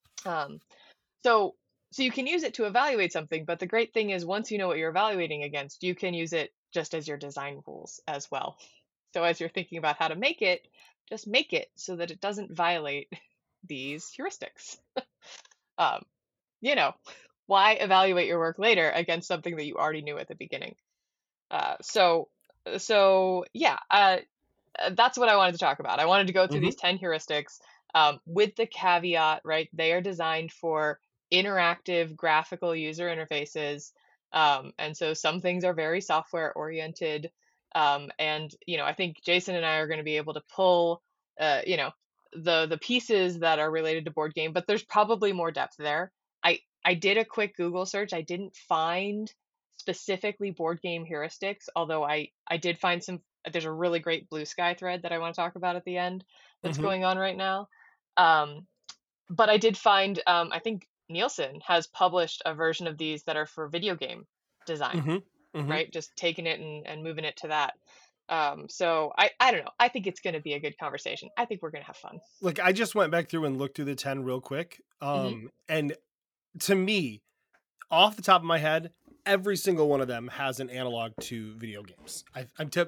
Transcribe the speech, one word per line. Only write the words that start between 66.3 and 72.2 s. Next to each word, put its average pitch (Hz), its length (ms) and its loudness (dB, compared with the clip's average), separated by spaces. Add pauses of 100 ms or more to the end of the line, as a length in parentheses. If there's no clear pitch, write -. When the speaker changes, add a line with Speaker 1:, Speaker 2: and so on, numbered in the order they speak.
Speaker 1:
it 160 120 -4
and, 151 280 -12
and 156 160 -10
moving 160 220 -8
it - 120 -6
to 160 120 -10
that. 151 240 0 (560)
Um, 151 400 -2
so 160 480 0
I, 202 140 6 (100)
I 254 100 6
don't 180 140 0
know. - 140 -10
I 240 100 6
think 208 180 -6
it's 175 140 -8
gonna 165 180 -4
be 151 140 -6
a 147 60 -4
good 147 200 -6
conversation. - 580 -8
I 247 60 -2
think 208 180 -8
we're 156 100 -8
gonna 147 120 -14
have - 140 -20
fun. - 240 -18 (200)